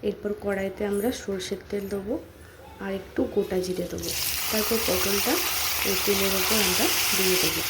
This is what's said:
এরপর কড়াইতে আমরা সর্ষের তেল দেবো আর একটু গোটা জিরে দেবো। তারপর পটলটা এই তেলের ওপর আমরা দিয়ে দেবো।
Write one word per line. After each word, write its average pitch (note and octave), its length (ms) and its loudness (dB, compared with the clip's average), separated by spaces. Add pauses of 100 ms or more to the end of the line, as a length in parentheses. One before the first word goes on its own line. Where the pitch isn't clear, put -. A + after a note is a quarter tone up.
এরপর G#3 220 -4 (120)
কড়াইতে G3 380 -2 (100)
আমরা G3+ 180 2 (120)
সর্ষের F#3+ 480 -4
তেল G3+ 140 -2 (100)
দেবো G3 200 -4 (680)
আর G3 160 -4
একটু - 200 -6 (140)
গোটা F#3+ 320 2
জিরে F3+ 260 -2
দেবো। - 180 -6 (420)
তারপর A3 260 2 (100)
পটলটা G3 460 2 (560)
এই G3 140 2
তেলের G3 360 4
ওপর F#3 180 2 (100)
আমরা F#3 180 4 (320)
দিয়ে F#3 260 4
দেবো। D#3+ 260 2